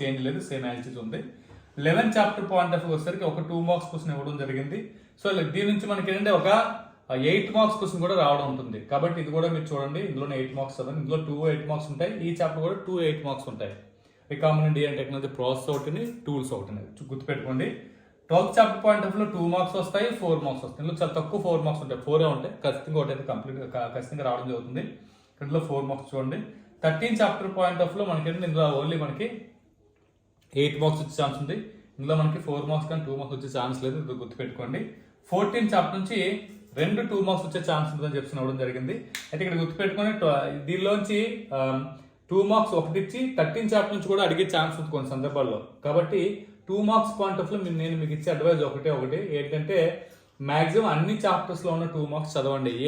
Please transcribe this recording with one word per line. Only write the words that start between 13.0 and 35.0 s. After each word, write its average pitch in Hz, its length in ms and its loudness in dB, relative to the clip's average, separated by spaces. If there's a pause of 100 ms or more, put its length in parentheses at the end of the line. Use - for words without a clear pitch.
ఎయిట్ 147 200 0
మార్క్స్ 131 240 -6
ఉంటాయి. 104 220 -8 (560)
Recombinant 156 480 4
D 147 140 2
N 131 40 -4
A 135 60 -6
technology 135 360 -4
ప్రాసెస్ 131 380 0
ఒకటిని, 170 300 -4 (220)
టూల్స్ 131 300 -2
ఒకటిని 101 280 -8 (100)
చు-, 131 160 -16
గుర్తుపెట్టుకోండి. 131 560 -2 (600)
ట్వెల్త్ 190 280 4
చాప్టర్ 202 280 6
point 214 220 6
of 185 60 -2
view-లో 208 220 0
టూ 170 80 0 (100)
మార్క్స్ 180 280 0
వస్తాయి, 208 260 0 (140)
ఫోర్ 165 240 2
మార్క్స్ 131 200 -4
వస్తాయి, - 180 -10
ఇందులో 160 180 -4
చాలా 160 160 0
తక్కువ 196 280 -2
ఫోర్ 160 200 2
మార్క్స్ 151 200 0
ఉంటాయి, 131 200 -6
ఫోరే 156 200 4 (100)
ఉంటాయి. - 180 -6 (100)
ఖచ్చితంగా 156 380 0
ఒకటైతే 131 300 -4
కంప్లీట్గా 131 440 -6
క-, 120 200 -4
ఖచ్చితంగా 135 340 -6
రావడం 120 220 -2
జరుగుతుంది. 123 320 -6 (600)
ఇందులో 156 260 0
ఫోర్ 139 200 -2
మార్క్స్ 135 240 -6
చూడండి. 131 260 -4 (460)
థర్టీన్ 214 360 2
చాప్టర్ 190 380 2
point 170 260 2
of 170 60 -2
view-లో 202 220 -2
మనకి 156 180 -2
ఏంటంటే 175 200 -4
ఇందులో 156 160 4 (140)
only 160 220 -2
మనకి 143 240 -4 (1400)
ఎయిట్ 143 180 0
మార్క్స్ 156 220 2
వచ్చే - 180 -10
ఛాన్స్ 135 220 0
ఉంది, 185 160 -4 (400)
ఇందులో 151 240 0
మనకి 156 260 2
ఫోర్ 147 220 -2
మార్క్స్ 156 200 -2
కానీ 156 160 -2
టూ 135 120 -4
మార్క్స్ 131 180 -6
వచ్చే 131 220 -10
ఛాన్స్ 127 260 -2
లేదు, 131 200 -2
ఇది 127 180 -8
గుర్తుపెట్టుకోండి. 127 580 -6 (480)